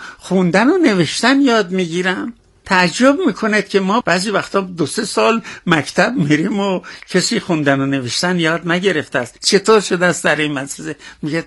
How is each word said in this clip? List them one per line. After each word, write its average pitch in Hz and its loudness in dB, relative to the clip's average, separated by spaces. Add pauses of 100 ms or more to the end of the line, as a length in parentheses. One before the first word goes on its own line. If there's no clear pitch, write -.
(180)
خوندن 185 2
و 381 2
نوشتن 233 2
یاد 226 2
می‌گیرن. 185 -2 (360)
تعجب 190 4 (100)
می‌کنه 214 0
که - 0
ما 196 0
بعضی 185 -2
وقتا 196 -2
دو 175 -4
سه 214 -6
سال 226 0 (240)
مکتب 180 0
می‌ریم 165 0
و 196 0 (280)
کسی 185 0
خوندن 143 0
و 135 -2
نوشتن 139 -2
یاد 165 -2
نگرفته 170 -2
است. 120 -6
چطور 208 4
شده 180 -2
است - -2
در 151 2
این 151 -2
مدرسه؟ 143 -10 (260)
میگه: 160 -4